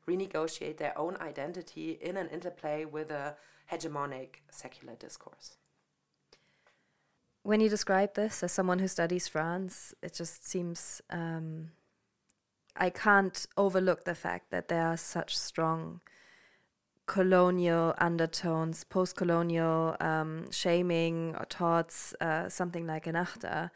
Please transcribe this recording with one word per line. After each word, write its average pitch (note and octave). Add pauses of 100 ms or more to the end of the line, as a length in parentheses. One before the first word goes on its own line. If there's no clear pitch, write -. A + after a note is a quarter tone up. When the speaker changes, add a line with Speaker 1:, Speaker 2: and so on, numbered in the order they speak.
Speaker 1:
renegotiate E3
their -
own E3+
identity D#3+
in F3+
an F3
interplay D#3+
with D3+
a D3 (340)
hegemonic C#3+
secular B2+
discourse. - (1900)
Speaker 2:
When G#3+
you A3
describe G3+
this G#3+
as F3+
someone F#3
who F#3+
studies F3
France, F3
it -
just -
seems, F3 (100)
um, D#3+ (1080)
I F#3
can't G3 (100)
overlook F#3
the F3
fact -
that F3+
there E3
are E3
such -
strong D#3+ (1080)
colonial F3+
undertones, E3
post-colonial, E3+
um, D#3
shaming E3
or -
thoughts, -
uh, E3
something F3
like D#3
Ennahda, E3